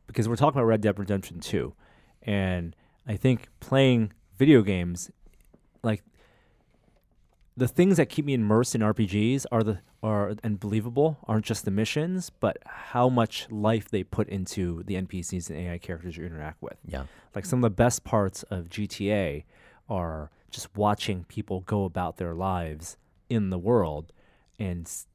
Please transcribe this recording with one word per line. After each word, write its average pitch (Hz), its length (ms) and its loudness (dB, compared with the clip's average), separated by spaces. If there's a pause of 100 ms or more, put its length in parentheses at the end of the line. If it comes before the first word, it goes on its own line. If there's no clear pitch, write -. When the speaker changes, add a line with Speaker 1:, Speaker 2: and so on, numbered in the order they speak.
Speaker 1:
because 113 240 0
we're 117 60 0
talking 139 240 4
about 117 80 4
Red 110 140 4
Dead 101 180 2
Redemption 95 400 -4
two, 69 340 -4 (480)
and 92 540 -2 (320)
I 110 80 -4
think 127 320 2 (120)
playing 127 540 4 (240)
video 139 240 10
games, 90 480 -2 (720)
like, 107 220 -2 (1500)
the 123 100 2
things 180 300 6
that 151 100 6
keep 147 180 -2
me 139 80 0
immersed 113 420 4
in 113 60 2
R 107 120 4
P 110 120 2
Gs 107 460 2
are 117 100 4
the, 104 180 0 (220)
are, 104 320 0 (100)
and 104 160 -2
believable 117 580 0 (100)
aren't 107 180 2
just - 200 -4
the 101 60 -2
missions, 151 580 -2
but - 360 -2
how - 440 0
much 120 420 0
life 107 380 0
they 98 140 -2
put - 240 -2
into 90 560 -4
the 98 120 -4
N 95 100 -4
P 90 160 -8
Cs 87 280 -6
and 78 100 -8
A 87 140 -6
I 87 40 -8
characters 85 400 -10
you 80 80 -10
interact 78 360 -12
with. - 240 -12
Speaker 2:
Yeah. 67 180 -8 (320)
Speaker 1:
Like, 98 100 -8
some 127 140 0
of 123 40 2
the 104 120 2
best - 280 2
parts 101 400 -2
of 87 260 -8
G 104 180 -6
T 101 240 -4
A 80 340 -2 (420)
are 80 440 -6 (180)
just - 260 -14
watching 104 500 -2
people 98 360 -8
go 101 220 0
about 90 340 -4
their 85 160 -6
lives 85 640 -6 (320)
in 107 200 0
the 90 100 -2
world 85 540 0 (460)
and 87 260 -6
s-, - 300 -14